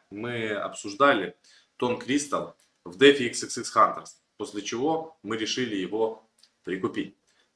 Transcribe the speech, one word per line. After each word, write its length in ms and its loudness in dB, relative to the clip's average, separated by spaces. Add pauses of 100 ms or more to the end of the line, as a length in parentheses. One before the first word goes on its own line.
мы 400 -4
обсуждали 880 0 (420)
Том 200 0
Кристал 580 -4 (280)
в 140 -16
DeFi 300 8
X 160 -6
X 160 -8
X 160 -6
Hunters, 420 2 (200)
после 240 -8
чего 640 -4
мы 140 -4
решили 380 -2
его 520 -2 (360)
прикупить. 520 -4 (400)